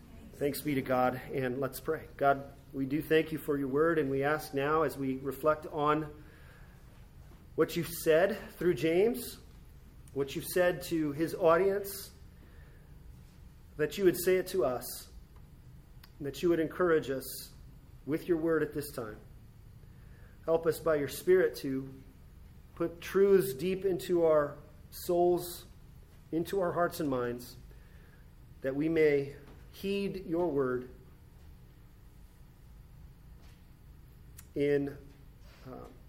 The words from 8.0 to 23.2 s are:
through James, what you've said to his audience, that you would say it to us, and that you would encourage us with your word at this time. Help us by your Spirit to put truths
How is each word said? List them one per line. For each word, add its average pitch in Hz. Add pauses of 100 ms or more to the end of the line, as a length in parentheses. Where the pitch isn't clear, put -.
through 170
James, 185 (760)
what 139
you've 160
said 175
to 156
his 151
audience, 196 (1700)
that 147
you 202
would 180
say 185
it 180
to 180
us, - (1080)
and 143
that 139
you 180
would 170
encourage 156
us - (540)
with 160
your 170
word 160
at 151
this 143
time. 110 (1300)
Help 165
us 156
by 160
your 143
Spirit 180
to 135 (840)
put 165
truths 190